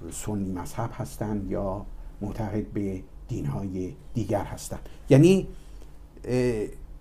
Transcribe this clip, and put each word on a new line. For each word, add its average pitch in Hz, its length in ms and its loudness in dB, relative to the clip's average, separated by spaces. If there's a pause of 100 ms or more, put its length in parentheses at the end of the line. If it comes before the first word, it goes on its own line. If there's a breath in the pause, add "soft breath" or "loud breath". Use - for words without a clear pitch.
(120)
سنی 98 400 -4
مذهب 92 400 -4
هستن 107 560 -4
یا 98 380 -2 (340 soft breath)
معتقد 104 460 -2
به 98 360 -4 (260)
دین‌های 95 640 -4 (220)
دیگر 98 300 2
هستن. - 340 -8 (300 loud breath)
یعنی، 170 400 10 (760 soft breath)
اه، 123 420 2 (340)